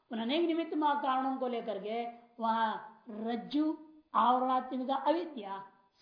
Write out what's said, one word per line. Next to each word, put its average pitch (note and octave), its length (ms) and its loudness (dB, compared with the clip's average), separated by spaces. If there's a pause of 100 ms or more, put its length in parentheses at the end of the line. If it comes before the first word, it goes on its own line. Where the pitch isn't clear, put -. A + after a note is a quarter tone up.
(120)
उन A3+ 80 -2
अनेक D4 280 2
निमित्त E4 260 0
मा-, D4 280 2
कारणों C4 360 0
को B3 100 -2
लेकर A3+ 320 -4
के A3 240 -4 (360)
वहां A3+ 340 2 (520)
रज्जु, C#4 500 0 (400)
आवरणात्मिका B3+ 840 2
अविद्या C4+ 680 0 (380)